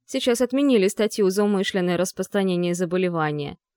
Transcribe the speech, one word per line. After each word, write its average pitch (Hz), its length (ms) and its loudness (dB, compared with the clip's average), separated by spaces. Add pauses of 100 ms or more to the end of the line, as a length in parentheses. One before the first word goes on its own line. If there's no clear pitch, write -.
сейчас 254 380 -2
отменили 254 460 4
статью 208 420 0
за 196 140 0
умышленное 190 520 0
распространение 180 800 -2
заболевания. 170 840 -2 (200)